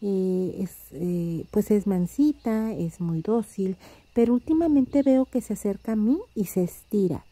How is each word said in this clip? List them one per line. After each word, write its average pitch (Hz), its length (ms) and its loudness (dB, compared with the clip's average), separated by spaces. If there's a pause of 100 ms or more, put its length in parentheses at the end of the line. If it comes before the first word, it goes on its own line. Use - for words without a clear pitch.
eh, 185 580 -2
es, 190 120 -4 (220)
eh, 170 580 -4
pues 208 200 0
es 208 160 2
mansita, 220 840 0
es 165 280 -6
muy 165 200 -2
dócil, 202 540 -2 (380)
pero 240 200 4
últimamente 285 720 2
veo 262 220 4
que 247 160 -4
se - 120 -6
acerca 202 400 -4
a 220 40 0
mí 220 200 2 (180)
y 190 100 -2
se 185 180 -2
estira, 180 680 -2